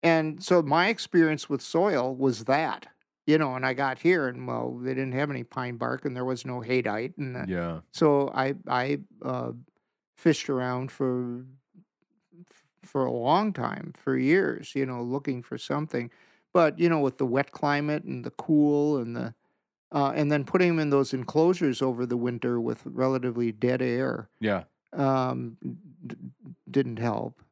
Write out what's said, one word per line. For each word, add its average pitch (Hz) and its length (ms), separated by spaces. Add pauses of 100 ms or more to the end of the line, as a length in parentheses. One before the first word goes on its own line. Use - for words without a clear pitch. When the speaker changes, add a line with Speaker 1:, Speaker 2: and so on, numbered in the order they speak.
Speaker 1:
And 156 420
so 180 200
my 156 240
experience 165 600
with 139 120
soil 151 540
was 127 300
that, 143 420 (400)
you 151 100
know, 139 180
and 127 100
I 131 100
got 131 240
here 165 280
and, 123 200
well, 123 320
they 127 160
didn't 131 180
have 143 160
any 127 140
pine 123 340
bark 123 280
and 131 100
there 127 100
was 127 180
no 123 180
haydite. 117 580
And, 131 180
uh, 131 100
Speaker 2:
Yeah. 85 340 (100)
Speaker 1:
so 143 420
I, 135 220 (120)
I, 135 340 (200)
uh, 123 300 (680)
fished - 320
around 127 420
for, 123 540 (1400)
for 135 220
a 123 60
long 147 400
time, - 440
for 131 220
years, 143 560
you 135 120
know, 123 180
looking 127 400
for 120 140
something. 143 520 (440)
But, 160 260
you 170 100
know, 160 120
with 135 160
the 135 80
wet 127 260
climate 147 540
and 127 180
the 120 80
cool 147 680
and 117 180
the, 120 200 (560)
uh, 139 240
and 147 160
then 147 140
putting 180 240
'em 165 100
in 147 120
those 139 240
enclosures 156 680
over 127 240
the 120 120
winter 120 440
with 117 240
relatively 127 680
dead 123 300
air, 120 480 (100)
Speaker 2:
Yeah. 101 260 (280)
Speaker 1:
um, 127 640 (480)
d-, 123 100 (540)
didn't 127 300
help. 113 420 (100)